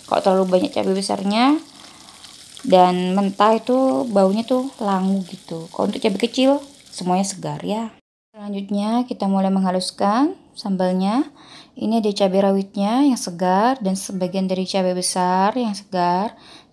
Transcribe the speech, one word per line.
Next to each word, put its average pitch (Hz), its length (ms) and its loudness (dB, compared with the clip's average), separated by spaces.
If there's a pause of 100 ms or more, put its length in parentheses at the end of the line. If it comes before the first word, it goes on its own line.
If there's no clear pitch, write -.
kalau - 160 2
terlalu 190 240 4
banyak 185 240 2
cabai 196 240 -2
besarnya 208 640 0 (1040)
dan 180 480 4
mentah 202 400 2
itu 262 560 0
baunya 196 320 2
tuh 254 400 -2
langu 196 480 0
gitu. 170 400 -14
Kalau - 160 -2
untuk 208 160 -4
cabai 202 160 0
kecil 262 400 2 (320)
semuanya 180 320 -2
segar 160 400 -6
ya. 214 320 -6 (400)
Selanjutnya 208 720 -4
kita 196 240 -4
mulai 190 240 2
menghaluskan 202 800 0 (240)
sambalnya. 190 720 0 (480)
Ini 220 240 0
ada 208 80 0
cabai 196 320 2
rawitnya 196 640 0
yang 247 160 2
segar 185 640 0
dan 190 80 0
sebagian 190 560 -4
dari 185 160 -2
cabai 185 320 0
besar 185 560 2
yang 226 240 -2
segar. 180 560 -2 (400)